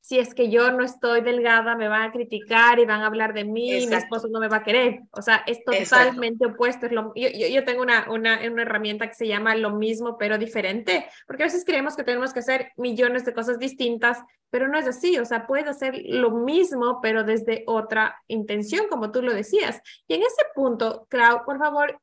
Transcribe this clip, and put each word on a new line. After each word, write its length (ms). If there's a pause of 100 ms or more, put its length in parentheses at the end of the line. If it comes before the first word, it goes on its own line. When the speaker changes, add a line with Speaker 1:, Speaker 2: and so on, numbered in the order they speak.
Speaker 1:
"Si 180
es 160
que 160
yo 220
no 100
estoy 380
delgada, 560
me 100
van 220
a 40
criticar 680
y 80
van 160
a 40
hablar 280
de 100
mí, 380
y 40
mi 60
Speaker 2:
Exacto. 240
Speaker 1:
esposo 120
no 120
me 80
va 80
a 80
querer". 360 (100)
O 100
sea, 260
es 120 (120)
Speaker 2:
Exacto. 460
Speaker 1:
totalmente 300
opuesto. 400
Es 60
lo, 220
yo, 140
yo, 180
yo 200
tengo 160
una, 280
una, 300 (100)
una 120
herramienta 460
que 60
se 140
llama 260
lo 160
mismo, 460
pero 220
diferente, 680 (200)
porque 160
a 40
veces 200
creemos 280
que 100
tenemos 280
que 80
hacer 380
millones 480
de 80
cosas 240
distintas, 600 (300)
pero 180
no 120
es 100
así. 300
O 80
sea, 200
puedes 220
hacer 380
lo 240
mismo, 720
pero 200
desde 440
otra 500 (120)
intención, 600
como 240
tú 80
lo 140
decías. 480 (260)
Y 60
en 80
ese 200 (120)
punto, 560
Clau, 340
por 140
favor 440